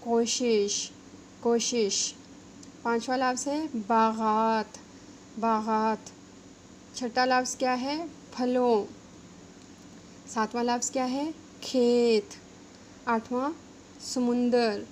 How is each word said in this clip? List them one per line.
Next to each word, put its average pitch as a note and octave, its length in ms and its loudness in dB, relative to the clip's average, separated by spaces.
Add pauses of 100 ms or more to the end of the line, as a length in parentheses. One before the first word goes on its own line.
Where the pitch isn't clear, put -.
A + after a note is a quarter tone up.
कोशिश। A#3 880 0 (500)
कोशिश। A#3 720 0 (680)
पांचवा A#3 320 -2
लफ्ज़ B3+ 320 -2
है D4+ 180 -2
बागात। A3 1120 0 (600)
बागात। A3 760 0 (840)
छठा B3+ 280 0
लफ्ज़ B3+ 320 2
क्या B3+ 160 0
है? C#4+ 360 -4 (260)
फलों। B3 500 2 (1500)
सातवां A#3 300 -2
लफ्ज़ A#3+ 280 -2
क्या C4 120 -2
है? C#4 300 -4 (280)
खेत। A#3+ 680 4 (800)
आठवां B3 440 -2 (640)
समुंदर। A#3+ 760 2